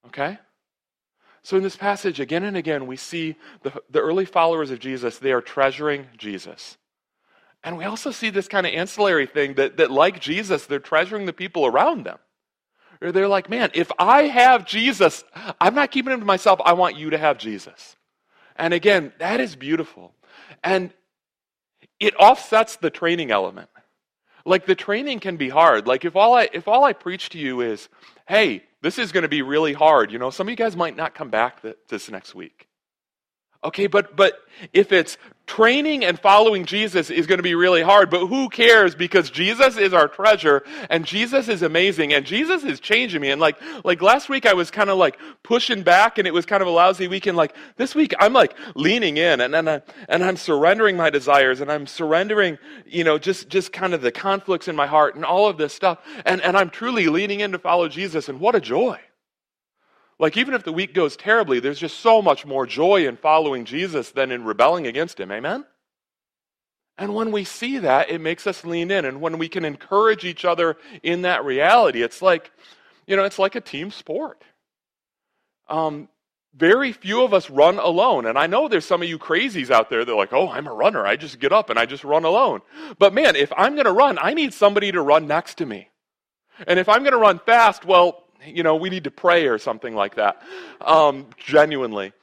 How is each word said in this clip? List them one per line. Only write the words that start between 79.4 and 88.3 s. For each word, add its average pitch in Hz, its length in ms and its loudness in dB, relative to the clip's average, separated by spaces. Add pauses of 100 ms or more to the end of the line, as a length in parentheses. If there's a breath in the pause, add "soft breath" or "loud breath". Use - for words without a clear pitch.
out 113 200 4
there 117 140 -2
that 120 80 -6
are 110 40 0
like, 98 160 -2
"Oh, 160 160 2
I'm 147 200 -10
a 127 40 -12
runner. 127 320 0
I 101 120 0
just 131 240 -14
get 139 120 0
up 214 160 2
and 113 100 -2
I 117 80 2
just 135 180 -14
run 151 200 0
alone." 175 360 0 (380 loud breath)
But 202 140 6
man, 285 220 2
if 143 220 0
I'm 226 180 2
gonna 262 180 0
run, 226 280 2
I 190 140 -2
need 294 200 -4
somebody 202 380 2
to 180 100 -2
run 151 240 2
next 151 320 -4
to 165 80 -6
me. 101 220 -14 (800 loud breath)
And 180 100 2
if 185 100 0
I'm 226 140 4
gonna 269 160 2
run 196 220 4
fast, 226 440 4
well, 175 380 4 (240)